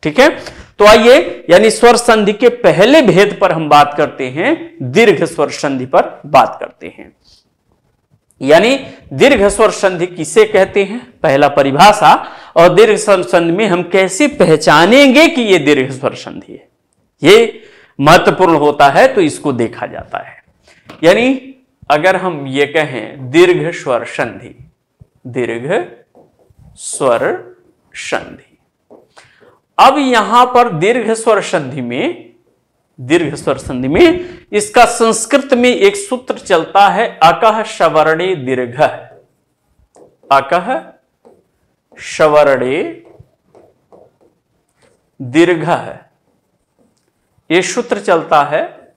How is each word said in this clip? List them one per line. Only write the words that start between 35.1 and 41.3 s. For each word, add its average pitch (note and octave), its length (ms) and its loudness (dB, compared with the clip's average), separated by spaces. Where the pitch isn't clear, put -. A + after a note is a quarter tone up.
में B3 220 0
एक G3+ 200 2
सूत्र - 380 -8
चलता G3 540 0
है, G#3 340 -4
अकह G#3+ 400 2
सवर्णे D#3+ 720 0
दीर्घ, B2+ 480 -4
अकह F3+ 500 -2